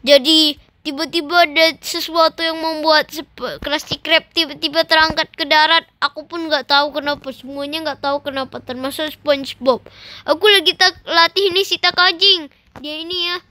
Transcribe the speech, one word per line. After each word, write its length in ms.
Jadi, 560
tiba-tiba 640
ada 320
sesuatu 640
yang 160
membuat 480
sep-, 480
Krusty 400
Krab 320
tiba-tiba 560
terangkat 480
ke 160
darat. 480
Aku 320
pun 160
nggak 240
tahu 240
kenapa. 400
Semuanya 480
nggak 240
tahu 160
kenapa, 400
termasuk 560
SpongeBob. 640
Aku 160
lagi 320
tak, 160
latih 440
nih 160
si 160
Takajing. 680
Dia 240
ini 320
ya. 40